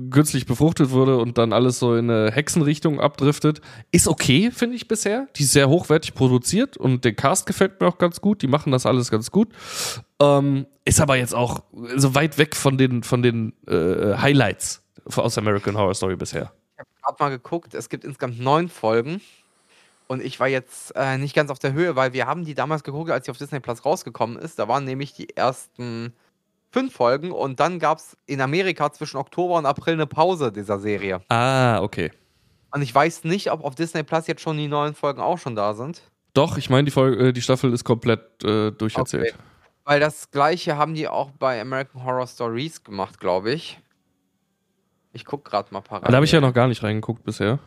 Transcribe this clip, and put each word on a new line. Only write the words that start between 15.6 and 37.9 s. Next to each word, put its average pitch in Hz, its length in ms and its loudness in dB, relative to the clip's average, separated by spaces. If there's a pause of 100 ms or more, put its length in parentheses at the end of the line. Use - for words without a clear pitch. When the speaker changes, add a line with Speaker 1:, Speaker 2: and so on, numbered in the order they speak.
Speaker 1:
Horror 98 180 0
Story 92 220 -2
bisher. - 360 -8 (220)
Speaker 2:
Ich - 60 -20
hab - 60 -18 (160)
grad - 180 -6
mal 143 100 0
geguckt, 139 440 -8
es 117 140 -10
gibt - 160 -10
insgesamt 127 360 -8
neun 151 280 2
Folgen. 117 520 -2 (880)
Und 131 140 -6
ich 131 160 -10
war 127 100 0
jetzt, - 480 -6
äh, 131 220 0
nicht 139 160 -6
ganz 147 160 2
auf 135 80 -8
der 139 140 -2
Höhe, 160 240 0
weil 131 160 2
wir 123 140 -2
haben 160 180 -6
die 156 100 -10
damals 143 300 -4
geguckt, 156 260 -8
als 127 160 -2
sie - 60 -8
auf 127 60 -16
Disney 143 200 -10
Plus 120 260 -8
rausgekommen 123 540 -4
ist. - 200 -12
Da 107 100 -2
waren 139 160 0
nämlich 135 300 -8
die - 220 -14
ersten 117 760 -6 (640)
fünf 262 180 -2
Folgen 139 380 0
und 131 280 -4
dann 170 180 0
gab's 156 380 -4 (100)
in 139 140 -6
Amerika 151 520 -2
zwischen - 240 -12
Oktober 175 380 -4
und 165 120 0
April 147 280 0
eine 156 120 -2
Pause 156 460 0
dieser 101 260 -4
Serie. 98 420 -4 (100)
Speaker 1:
Ah, 123 500 2
okay. 87 300 -4 (640)
Speaker 2:
Und 143 100 -4
ich 135 120 -8
weiß 160 300 2
nicht, 185 260 -2
ob 156 140 -4
auf 139 100 -6
Disney 165 280 -4
Plus 160 240 -4
jetzt 160 160 -6
schon 156 160 -4
die 147 100 -6
neuen 147 260 -2
Folgen 139 280 -4
auch 165 160 -2
schon 120 180 -8
da 104 180 -2
sind. 131 280 -12 (320)
Speaker 1:
Doch, 143 240 2
ich 135 100 -6
meine, 131 160 6
die 143 60 0
Folge, 131 380 4
äh, 127 40 4
die 123 80 -4
Staffel 127 320 2
ist 123 120 -4
komplett, - 600 0